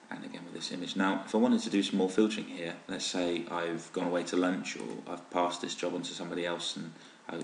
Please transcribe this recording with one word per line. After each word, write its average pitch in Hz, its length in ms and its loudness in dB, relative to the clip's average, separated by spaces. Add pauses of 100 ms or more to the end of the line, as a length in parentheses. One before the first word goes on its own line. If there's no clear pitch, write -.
and - 160 -8
again - 200 -12
with - 80 -14
this - 180 -8
image. - 240 -6
Now, 95 300 2
if - 100 0
I - 20 6
wanted 117 240 6
to - 80 -4
do 101 140 4
some 98 140 0
more 92 120 4
filtering 107 380 4
here, 87 280 -6 (120)
let's 92 180 -4
say 87 460 2
I've 85 420 -2
gone 87 140 0
away 87 180 2
to - 100 -2
lunch 90 420 2
or - 340 -8
I've 85 180 -10
passed 87 320 2
this - 140 -4
job 87 180 -2
on 87 100 -2
to - 100 -8
somebody 85 320 -4
else, 87 300 -2
and 82 160 -8 (380)
I, 85 140 -6